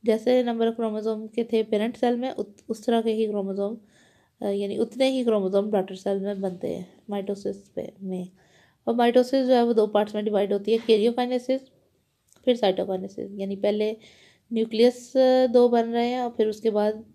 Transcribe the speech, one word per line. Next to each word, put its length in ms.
जैसे 400
number 240
of 120
chromosome 540
के 100
थे 180
पेरेंट 340
सेल 200
में, 140
उत-, 380
उस 180
तरह 160
के 80
ही 160
क्रोमोसोम, 520
अ, 80
यानी 280
उतने 300
ही 160
क्रोमोसोम 460
डॉटर 240
सेल 260
में 200
बनते 280
हैं 420
माइटोसिस 460
पे, 360
में। 260
और 60
माइटोसिस 520
जो 80
है, 100
वो 80
दो 140
पार्ट्स 280
में 100
डिवाइड 280
होती 200
है, 60
karyokinesis, 800
फिर 120
cytokinesis। 720
यानी 260
पहले 400
न्यूक्लियस, 640
अ, 300
दो 220
बन 140
रहे 260
हैं 120
और 100
फिर 180
उसके 220
बाद 340